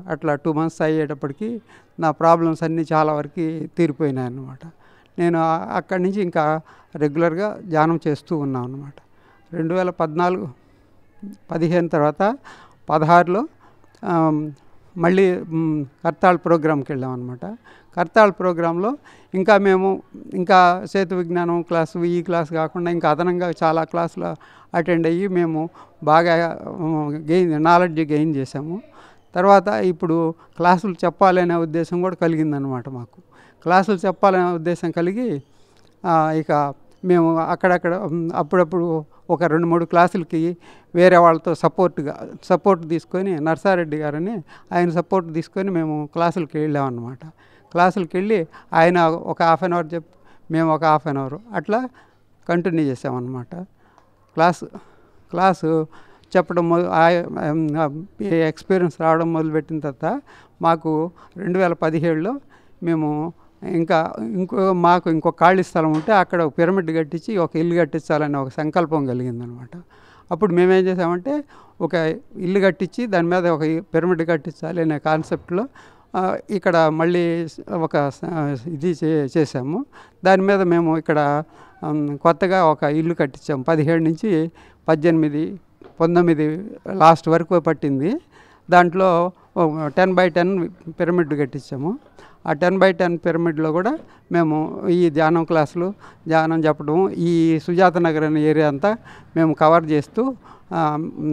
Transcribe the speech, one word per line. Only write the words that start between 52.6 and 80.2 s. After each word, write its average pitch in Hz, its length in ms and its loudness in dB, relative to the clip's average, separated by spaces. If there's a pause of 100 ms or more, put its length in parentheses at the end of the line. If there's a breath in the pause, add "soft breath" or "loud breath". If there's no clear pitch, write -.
చేసామన్నమాట. 127 720 -6 (800 soft breath)
క్లాస్, 165 300 0 (680 soft breath)
క్లాసు 165 560 0 (500 soft breath)
చెప్పడం 175 320 2
మొద-, 170 180 2
ఆ, 170 240 4 (1120)
ఈ 208 120 -4
ఎక్స్పీరియన్స్ 165 640 0
రావడం 165 320 2
మొదలుపెట్టిన 160 480 -4
తర్వాత 156 400 -6 (420 soft breath)
మాకు 160 480 0 (260 soft breath)
రెండు 180 220 -4
వేల 180 140 2
పదిహేడులో 165 680 -2 (420 soft breath)
మేము 156 500 -2 (300 soft breath)
ఇంకా 165 580 0
ఇంకో, 190 520 -2
మాకు 175 380 4
ఇంకో 160 200 0
ఖాళీ 185 320 4
స్థలం 156 300 0
ఉంటే 156 200 -2
అక్కడ 180 300 2
ఒక 147 160 -2
పిరమిడ్ 170 380 0
కట్టించి 165 400 -4
ఒక 170 200 -2
ఇల్లు 170 240 0
కట్టించాలనే 151 580 -2
ఒక 135 100 -6
సంకల్పం 151 580 -2
కలిగిందనమాట. 123 760 -8 (480 soft breath)
అప్పుడు 180 220 0
మేమేం 185 320 4
చేసామంటే 185 600 -2 (360 soft breath)
ఒక 170 140 -2 (420)
ఇల్లు 190 240 -2
కట్టించి 190 460 0
దాని 170 220 0
మీద 175 180 0
ఒక 160 140 2 (340)
పిరమిడ్ 165 340 0
కట్టించాలి 165 540 -4
అనే 156 160 0
కాన్సెప్ట్లో, 165 720 -2 (480 soft breath)
ఆ, 185 200 -2 (140)
ఇక్కడ 180 260 0
మళ్ళీ 165 680 0 (240)
ఒక 156 400 -2
స-, 147 580 -6
ఇది 160 360 -4
చే-, 151 240 0 (100)
చేసాము. 151 460 -2 (400 loud breath)